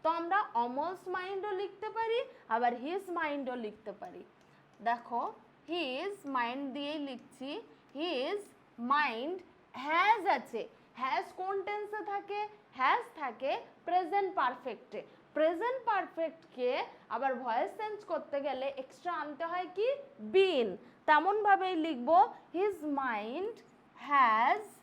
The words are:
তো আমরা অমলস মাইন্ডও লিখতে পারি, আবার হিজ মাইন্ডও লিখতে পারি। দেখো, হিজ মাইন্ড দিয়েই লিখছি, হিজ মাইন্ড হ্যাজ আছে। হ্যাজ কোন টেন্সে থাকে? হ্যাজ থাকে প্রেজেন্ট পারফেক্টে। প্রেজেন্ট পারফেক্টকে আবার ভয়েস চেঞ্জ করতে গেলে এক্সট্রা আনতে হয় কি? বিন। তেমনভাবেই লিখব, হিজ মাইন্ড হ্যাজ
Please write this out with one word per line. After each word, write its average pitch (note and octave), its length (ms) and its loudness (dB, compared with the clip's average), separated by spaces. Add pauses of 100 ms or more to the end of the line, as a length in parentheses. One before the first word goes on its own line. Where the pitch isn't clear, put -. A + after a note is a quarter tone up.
তো D#4 60 2 (100)
আমরা E4+ 200 0 (260)
অমলস D4+ 380 -4 (140)
মাইন্ডও G4 360 -4 (100)
লিখতে G#4+ 340 -8
পারি, A4+ 220 0 (360)
আবার A#3+ 180 2 (120)
হিজ F#4 200 -4 (140)
মাইন্ডও C#4+ 380 -4 (100)
লিখতে G#3 340 -12
পারি। F3+ 220 -14 (640)
দেখো, A#3+ 320 -2 (520)
হিজ E4+ 420 -4 (220)
মাইন্ড B3 260 -2 (140)
দিয়েই D4 240 -6 (100)
লিখছি, B3+ 400 -12 (480)
হিজ D4+ 420 -2 (520)
মাইন্ড C#4+ 440 0 (480)
হ্যাজ F#4 380 4 (140)
আছে। A3+ 260 -6 (380)
হ্যাজ D4 240 0 (160)
কোন F#4+ 140 -2 (120)
টেন্সে G#4 340 -6 (120)
থাকে? G4+ 280 -4 (380)
হ্যাজ E4 240 4 (180)
থাকে C4 320 -4 (340)
প্রেজেন্ট F4+ 520 2
পারফেক্টে। B3 640 -4 (360)
প্রেজেন্ট F4+ 420 2 (100)
পারফেক্টকে D#4+ 840 -2 (440)
আবার C4 180 0 (100)
ভয়েস B3 280 0 (100)
চেঞ্জ G#4+ 160 -4 (160)
করতে C#4+ 240 -4 (100)
গেলে C4 200 -2 (160)
এক্সট্রা - 300 -8 (100)
আনতে D4 300 -6
হয় F4+ 240 -4
কি? A4 120 2 (460)
বিন। E4+ 340 6 (400)
তেমনভাবেই F#4 680 6 (120)
লিখব, C4 240 -2 (440)
হিজ F#4+ 220 0 (240)
মাইন্ড B3+ 540 -4 (540)
হ্যাজ C#4 540 6 (200)